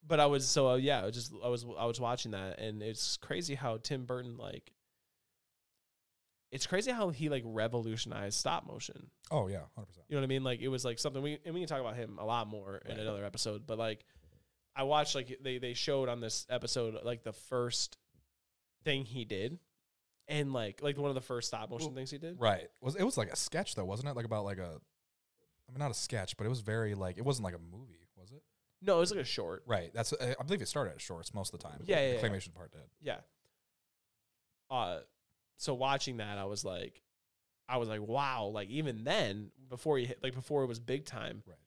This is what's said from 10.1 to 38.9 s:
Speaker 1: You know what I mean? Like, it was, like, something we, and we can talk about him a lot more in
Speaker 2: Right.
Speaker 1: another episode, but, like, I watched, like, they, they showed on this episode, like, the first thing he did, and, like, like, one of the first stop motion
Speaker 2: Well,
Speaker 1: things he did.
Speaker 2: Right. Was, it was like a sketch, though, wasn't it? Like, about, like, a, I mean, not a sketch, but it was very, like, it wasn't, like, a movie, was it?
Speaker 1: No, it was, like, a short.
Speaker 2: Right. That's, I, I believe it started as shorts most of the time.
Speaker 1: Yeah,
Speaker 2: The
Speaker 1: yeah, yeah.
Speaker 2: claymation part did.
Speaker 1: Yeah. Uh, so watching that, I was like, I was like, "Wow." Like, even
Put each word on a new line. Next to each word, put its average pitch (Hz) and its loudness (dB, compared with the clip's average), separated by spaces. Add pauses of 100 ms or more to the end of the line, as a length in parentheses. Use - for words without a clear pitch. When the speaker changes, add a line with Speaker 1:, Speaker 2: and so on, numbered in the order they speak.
Speaker 1:
You 151 0
know 139 2
what 135 2
I 131 0
mean? 135 2
Like, 123 0
it 127 0
was, 127 0
like, 117 0
something 135 0
we, 147 -2
and 165 -4
we 180 -2
can 170 -4
talk 147 0
about 117 -2
him 110 -6
a 104 -6
lot 113 2
more 98 -8
in - -10
Speaker 2:
Right. 110 -4
Speaker 1:
another 107 -2
episode, 104 -4
but, 113 -4
like, 110 -2 (720)
I 135 0
watched, 147 4
like, 127 -4
they, 127 -2
they 123 -2
showed 131 2
on 120 -2
this 110 -2
episode, 117 0
like, 117 -2
the 110 -6
first - 0 (880)
thing 135 4
he 117 -4
did, 110 -2 (680)
and, 147 2
like, 113 -2
like, 143 2
one 143 2
of 139 2
the 131 0
first 120 -2
stop 107 -4
motion 120 -4
Speaker 2:
Well, 131 -8
Speaker 1:
things 131 -6
he 143 -8
did. 165 -10
Speaker 2:
Right. 107 4 (140)
Was, 135 0
it 196 4
was 247 4
like 104 2
a - -2
sketch, - 0
though, 95 0
wasn't 113 -2
it? 135 -2
Like, 117 -2
about, 107 0
like, 98 -2
a, 82 -6 (880)
I 131 -16
mean, 123 -8
not 143 0
a 104 -2
sketch, - -2
but - -4
it 110 2
was 123 0
very, 107 0
like, 92 -2
it 107 -6
wasn't, 123 2
like, 90 -2
a 85 -10 (160)
movie, 92 -18
was 95 -20
it? 139 -20 (400)
Speaker 1:
No, 185 6
it - 8
was, 175 6
like, 202 0
a 135 0
short. 92 -4
Speaker 2:
Right. 92 0
That's, 117 0
I, 127 0
I - -4
believe 165 0
it 107 -2
started 101 -2
as - -14
shorts 85 -8
most 98 -4
of - -10
the - -12
time. 73 -10
Speaker 1:
Yeah, 190 6
Speaker 2:
The 139 6
Speaker 1:
yeah, 127 4
yeah. 117 0
Speaker 2:
claymation 92 -2
part 82 -16
did. 78 -18 (180)
Speaker 1:
Yeah. 147 -4 (1500)
Uh, 90 2 (600)
so 143 0
watching 135 2
that, 104 -4
I 98 -4
was 101 -4
like, - -6 (680)
I 127 0
was 117 2
like, 107 -2
"Wow." 123 2
Like, 104 -2
even 127 -2